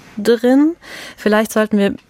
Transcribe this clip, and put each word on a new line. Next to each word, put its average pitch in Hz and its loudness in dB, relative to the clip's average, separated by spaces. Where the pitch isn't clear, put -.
drin. 247 2
Vielleicht 214 0
sollten 214 0
wir, 196 0